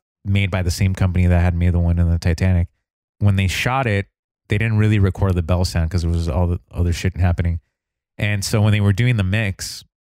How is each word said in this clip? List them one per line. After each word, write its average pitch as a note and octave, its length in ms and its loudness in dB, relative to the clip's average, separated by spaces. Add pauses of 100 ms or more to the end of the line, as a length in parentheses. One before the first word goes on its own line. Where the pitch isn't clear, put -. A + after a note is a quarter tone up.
(260)
made G2 260 0
by F#2 120 -2
the F2 80 -2
same F#2+ 220 0
company F2+ 340 0
that F2 120 4
had E2+ 160 0
made F2 160 0
the E2+ 80 0
one E2+ 180 0
in F2 120 2
the E2+ 100 0
Titanic. F2 480 0 (520)
When G2 180 2
they G2 100 2
shot C3 400 -2
it, G2+ 200 -2 (420)
they G#2+ 80 0
didn't A2+ 200 0
really G#2+ 220 4
record F#2+ 360 2
the F2 60 0
bell F2 220 0
sound E2 260 -2
'cause E2+ 120 -2
there E2 100 0
was E2+ 160 -2
all F2+ 200 0
the F2 120 -2 (120)
other F2 200 -2
shit F2+ 240 -2
happening. F2 440 0 (580)
And G#2 260 -4
so G#2+ 180 0
when G#2+ 120 4
they G#2 80 2
were G2+ 120 4
doing A#2+ 240 0
the G2+ 60 2
mix, G2 640 -4 (240)